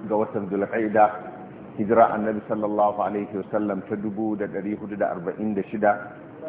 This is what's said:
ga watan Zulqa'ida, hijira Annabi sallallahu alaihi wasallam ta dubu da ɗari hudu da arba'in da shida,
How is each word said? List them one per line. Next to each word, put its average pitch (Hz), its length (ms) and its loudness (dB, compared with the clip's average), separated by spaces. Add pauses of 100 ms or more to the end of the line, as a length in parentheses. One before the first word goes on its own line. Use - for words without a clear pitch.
ga 107 100 0
watan 107 360 0
Zulqa'ida, 107 580 4 (680)
hijira 110 340 8
Annabi 107 320 0
sallallahu 104 560 2
alaihi 101 320 -2
wasallam 101 560 -2
ta 110 60 -2
dubu 107 400 -4
da 101 100 -2
ɗari 101 320 -4
hudu 104 180 -8
da 98 220 0
arba'in 98 400 -4
da 98 80 -2
shida, 104 480 0 (360)